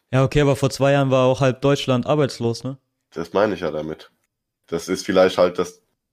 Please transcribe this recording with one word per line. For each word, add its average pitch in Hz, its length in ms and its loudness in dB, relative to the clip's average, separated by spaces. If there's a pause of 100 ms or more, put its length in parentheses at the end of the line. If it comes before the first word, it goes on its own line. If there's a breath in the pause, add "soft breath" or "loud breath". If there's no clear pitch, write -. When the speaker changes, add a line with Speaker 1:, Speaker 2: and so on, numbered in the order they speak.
(100)
Speaker 1:
Ja, 131 140 2
okay, 139 160 0
aber 143 160 2
vor 131 140 -2
zwei 139 220 0
Jahren 139 180 2
war 127 160 4
auch 131 160 2
halb 131 180 0
Deutschland 131 460 0
arbeitslos, 123 580 -2
ne? 135 140 -10 (340)
Speaker 2:
Das - 220 -10
meine 101 200 2
ich 85 60 -10
ja 82 100 -4
damit. 78 400 -10 (580)
Das 82 200 -6
ist 92 180 -4
vielleicht 92 320 4
halt 90 220 2
das, - 200 -8 (320)